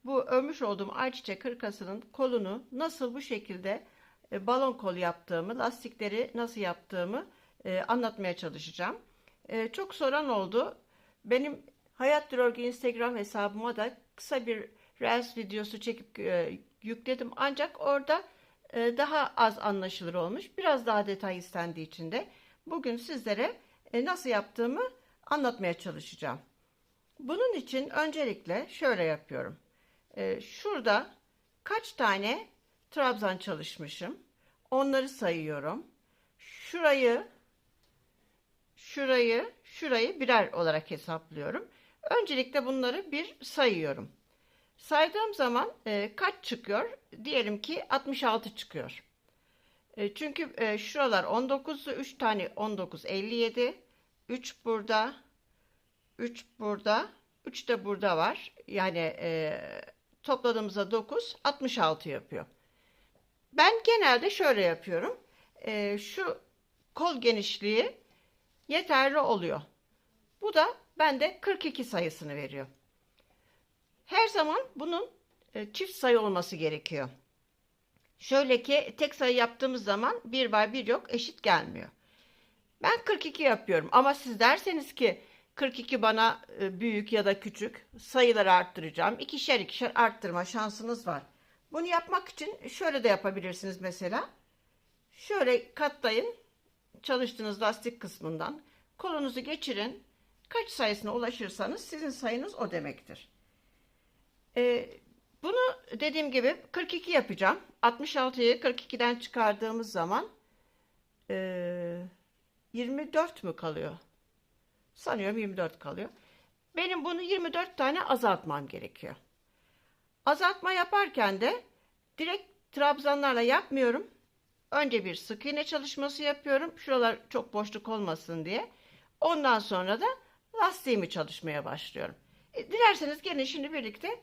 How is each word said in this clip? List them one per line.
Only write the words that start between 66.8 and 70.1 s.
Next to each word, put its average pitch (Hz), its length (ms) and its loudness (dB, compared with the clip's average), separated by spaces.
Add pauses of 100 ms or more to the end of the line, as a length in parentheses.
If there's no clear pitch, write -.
kol 311 260 0
genişliği 220 760 2 (720)
yeterli 294 500 2
oluyor. 175 420 0 (800)